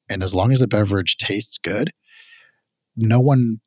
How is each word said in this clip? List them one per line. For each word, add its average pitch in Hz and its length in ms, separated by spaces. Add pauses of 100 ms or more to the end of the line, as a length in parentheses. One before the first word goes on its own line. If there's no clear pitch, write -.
And 98 120
as 95 140
long 101 160
as 131 80
the 127 80
beverage 101 480
tastes - 420
good, 104 340 (1040)
no 117 240
one, 127 480